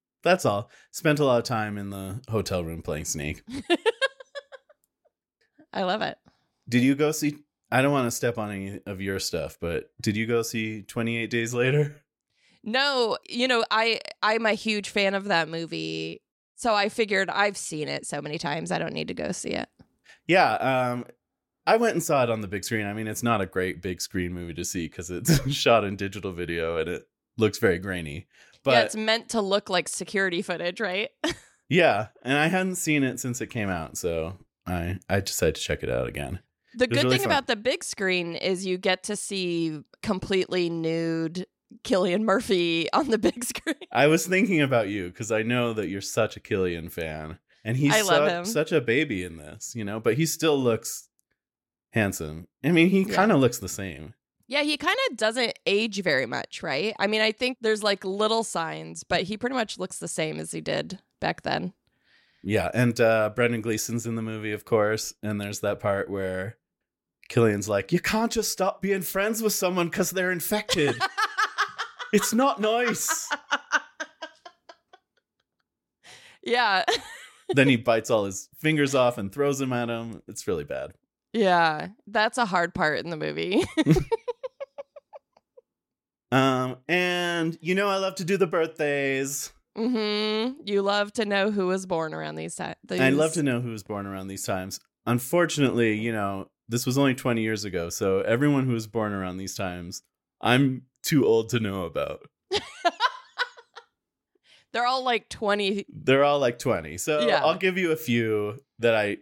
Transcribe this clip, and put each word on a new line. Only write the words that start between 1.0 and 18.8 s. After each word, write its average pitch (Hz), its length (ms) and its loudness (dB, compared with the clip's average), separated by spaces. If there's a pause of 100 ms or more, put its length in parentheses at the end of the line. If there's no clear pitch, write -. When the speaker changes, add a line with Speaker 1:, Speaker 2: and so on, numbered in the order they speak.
Speaker 1:
a 147 60 4
lot 123 120 6
of 117 60 2
time 110 340 -2
in 98 140 -8
the 95 380 -8
hotel 98 340 0
room 82 180 -8
playing 80 240 -6
Snake. 76 420 -6
Speaker 2:
<laughs> 254 160 -10 (2000)
I 196 100 -4
love 190 180 -2
it. - 160 -4 (500)
Speaker 1:
Did 120 160 4
you 139 120 6
go 151 160 2
see, 147 260 -2 (340)
I 123 100 4
don't 139 100 4
wanna 127 200 2
step 117 280 -2
on 104 120 -6
any 98 360 -8
of 98 140 -6
your 98 180 -2
stuff, 80 420 -6
but 85 300 -4 (100)
did 107 160 0
you 110 80 -2
go 117 160 2
see 110 420 -6
twenty-eight 117 460 -4
Days 117 240 -2
Later? 143 420 2 (680)
Speaker 2:
No, 254 540 0 (120)
you 240 180 0
know, 233 240 2
I, 220 280 2 (240)
I'm 220 220 2
a 214 80 4
huge 214 360 -2
fan 196 240 2
of 196 120 -2
that 165 220 2
movie. 160 760 -6 (340)
So 233 180 0
I 208 160 2
figured 196 400 0
I've 202 260 0
seen 151 320 -6
it 143 200 -6
so 147 140 -6
many 151 180 -6
times, 165 320 -4
I 170 80 0
don't 165 140 -6